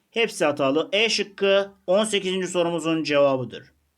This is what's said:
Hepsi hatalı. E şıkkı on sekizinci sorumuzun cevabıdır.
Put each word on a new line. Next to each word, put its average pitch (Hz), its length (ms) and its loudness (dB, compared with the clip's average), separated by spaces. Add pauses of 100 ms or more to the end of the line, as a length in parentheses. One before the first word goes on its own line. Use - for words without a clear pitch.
(100)
Hepsi 220 340 -2
hatalı. 147 480 0
E 214 160 2
şıkkı 196 600 0 (160)
on 202 180 2
sekizinci 190 420 -2
sorumuzun 165 560 -2
cevabıdır. 135 600 0 (360)